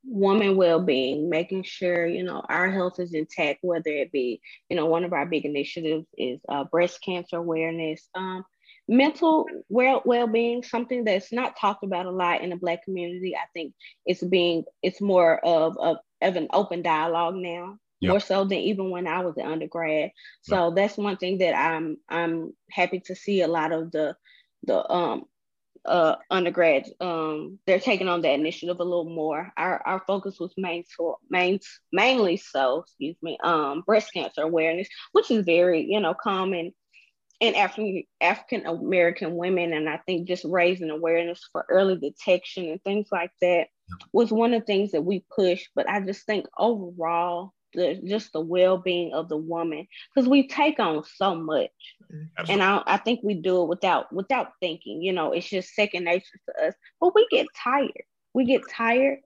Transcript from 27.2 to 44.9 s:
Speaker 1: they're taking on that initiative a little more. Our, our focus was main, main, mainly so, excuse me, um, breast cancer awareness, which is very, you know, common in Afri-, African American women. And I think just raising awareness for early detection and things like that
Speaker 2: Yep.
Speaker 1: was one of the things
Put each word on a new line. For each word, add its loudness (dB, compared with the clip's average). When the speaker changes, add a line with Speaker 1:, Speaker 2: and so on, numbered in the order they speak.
Speaker 1:
they're 4
taking 0
on 0
that 4
initiative -2
a -2
little -2
more. -6
Our, -2
our -4
focus -4
was -10
main, -6
main, 2
mainly 4
so, 0
excuse -10
me, -8
um, 0
breast 2
cancer -6
awareness, 0
which 4
is 2
very, 4
you 0
know, 0
common -2
in 4
Afri-, -2
African 0
American 0
women. 0
And -2
I -4
think -4
just -4
raising 0
awareness -2
for -6
early 4
detection -2
and -10
things -2
like -4
that 2
Speaker 2:
Yep. -18
Speaker 1:
was 4
one 4
of 0
the -16
things 0